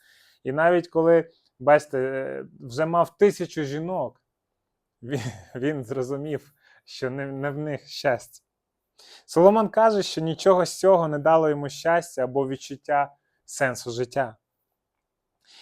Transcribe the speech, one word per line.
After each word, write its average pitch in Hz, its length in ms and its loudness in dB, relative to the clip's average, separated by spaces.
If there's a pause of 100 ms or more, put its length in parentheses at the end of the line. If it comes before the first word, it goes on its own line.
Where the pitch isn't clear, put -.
(440)
І 131 80 -6
навіть 170 360 2
коли, 165 420 2 (280)
бачите, 147 400 4
е, 135 460 -6 (160)
вже 139 260 -4
мав 170 300 0
тисячу 175 480 0
жінок, 151 580 -8 (800)
він, 123 180 -6 (180)
<laughs> - 160 -20
він 135 300 -4
зрозумів, 135 680 -6 (320)
що - 260 -8
не, 139 160 -8
не 135 240 -6
в 139 80 -8
них 151 300 -8
щастя. - 560 -4 (840)
Соломон 202 420 6
каже, 214 340 2
що - 180 -6
нічого 165 460 2
з - 120 -10
цього 180 300 4
не 147 100 -4
дало 156 300 4
йому 143 200 -2
щастя 165 560 -2
або 131 240 -2
відчуття 139 680 -4 (300)
сенсу 123 460 -4
життя. 120 460 -4 (1300)